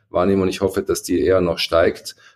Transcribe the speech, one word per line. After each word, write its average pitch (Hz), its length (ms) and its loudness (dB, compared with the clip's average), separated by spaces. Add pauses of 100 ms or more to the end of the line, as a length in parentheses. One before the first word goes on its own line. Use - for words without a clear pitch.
(120)
wahrnehmen. 95 320 2
Und 95 60 0
ich 92 120 -6
hoffe, 98 220 0
dass 87 180 -4
die 90 180 -2
eher 92 220 2
noch 85 160 0
steigt - 580 -2 (200)